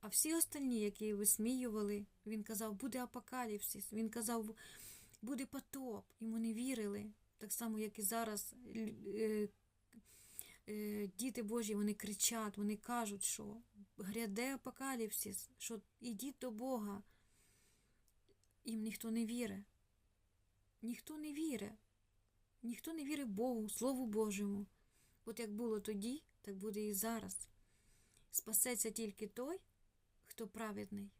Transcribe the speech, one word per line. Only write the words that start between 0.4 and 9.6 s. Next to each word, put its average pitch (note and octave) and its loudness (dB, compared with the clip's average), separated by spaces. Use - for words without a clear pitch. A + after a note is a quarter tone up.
які G#3 2
висміювали, G#3 4
він G#3+ -2
казав: G#3+ -4
"Буде B3 -2
апокаліпсис", A#3 -4
він A3 2
казав: A3+ 0
"Буде B3+ 0
потоп". C4 -6
Йому A3+ 0
не A3+ 2
вірили. G#3+ 0
Так G#3+ -4
само, A3 0
як G#3+ -2
і A3 -4
зараз, A3 0
лю-, A3 -2
е, G#3+ 4